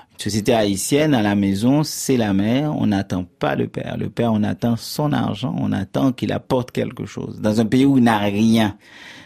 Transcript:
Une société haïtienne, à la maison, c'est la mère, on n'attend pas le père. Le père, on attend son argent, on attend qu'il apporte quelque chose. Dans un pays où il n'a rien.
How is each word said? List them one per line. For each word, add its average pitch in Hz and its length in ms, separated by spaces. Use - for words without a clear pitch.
Une - 100
société 110 320
haïtienne, 113 600
à 113 80
la 104 120
maison, 104 480
c'est - 360
la 107 160
mère, 127 420
on 110 120
n'attend 95 360
pas 143 320
le 117 100
père. - 320
Le 101 120
père, 113 220
on 104 120
attend 113 320
son 147 360
argent, 117 460
on 101 140
attend 123 400
qu'il 104 180
apporte 123 400
quelque 107 360
chose. 107 340
Dans 107 200
un 113 60
pays 127 200
où 139 120
il 120 60
n'a 113 140
rien. 104 580